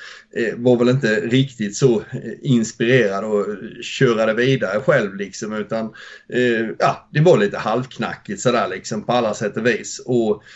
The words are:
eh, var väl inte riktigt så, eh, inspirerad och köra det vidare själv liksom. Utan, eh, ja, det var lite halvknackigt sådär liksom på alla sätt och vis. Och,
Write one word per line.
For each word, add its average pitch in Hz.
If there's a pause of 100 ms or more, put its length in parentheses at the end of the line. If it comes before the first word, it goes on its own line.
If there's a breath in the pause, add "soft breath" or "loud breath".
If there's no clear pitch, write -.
(360 loud breath)
eh, 107
var 120
väl 120
inte 117
riktigt 120
så, 123
eh, - (380)
inspirerad 113
och 104 (360)
köra 113
det 110
vidare 120
själv 110
liksom. 101
Utan, 107 (480 loud breath)
eh, 117 (120)
ja, -
det 147
var 160
lite 101
halvknackigt 107
sådär 117
liksom 101
på 117
alla 117
sätt 104
och 110
vis. 104
Och, 113 (140)